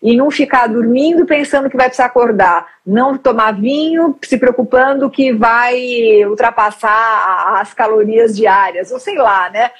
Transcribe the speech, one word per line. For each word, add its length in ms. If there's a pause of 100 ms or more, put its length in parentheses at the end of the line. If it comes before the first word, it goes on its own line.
E 140
não 140
ficar 380
dormindo 580
pensando 440
que 80
vai 100
precisar 180
acordar. 600 (180)
Não 320
tomar 360
vinho, 720
se 140
preocupando 720
que 220
vai 920
ultrapassar 640
a-, 720
as 120
calorias 600
diárias, 560
ou 80
sei 180
lá, 320
né? 300